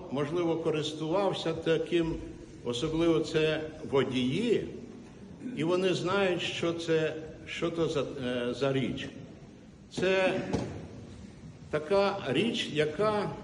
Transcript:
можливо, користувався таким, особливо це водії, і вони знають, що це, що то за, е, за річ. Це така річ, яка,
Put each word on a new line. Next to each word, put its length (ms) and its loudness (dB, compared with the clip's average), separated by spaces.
можливо, 460 0
користувався 960 0
таким, 640 2
особливо 560 4
це 400 2
водії, 760 2
і 80 0
вони 300 4
знають, 480 2
що 300 0
це, 420 2
що 240 -2
то 180 2
за, 120 0
е, 540 -2
за 180 2
річ. 360 0
Це 480 4
така 460 4
річ, 440 2
яка, 580 2